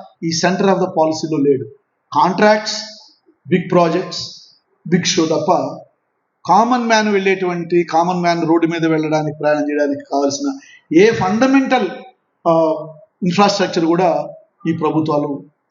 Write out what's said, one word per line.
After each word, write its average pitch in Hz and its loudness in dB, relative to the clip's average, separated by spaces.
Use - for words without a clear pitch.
ఈ 165 -4
center 196 0
of 190 2
the 185 -2
పాలసీలో 160 -2
లేడు. 139 2
కాంట్రాక్ట్స్, 208 2
బిగ్ 175 0
ప్రాజెక్ట్స్, 175 0
బిగ్ 175 2
షో 165 0
తప్ప 156 -2
కామన్ 233 2
మ్యాన్ 214 2
వెళ్ళేటువంటి, 180 0
కామన్ 175 0
మ్యాన్ 170 0
రోడ్డు 165 2
మీద 165 -2
వెళ్ళడానికి, 156 -2
ప్రయాణం 151 0
చేయడానికి 143 -2
కావాల్సిన 139 -4
ఏ 214 6
ఫండమెంటల్, 226 2
ఆ, 165 4
ఇన్‌ఫ్రాస్ట్రక్చర్ 180 0
కూడా 170 0
ఈ 170 -2
ప్రభుత్వాలు 151 -2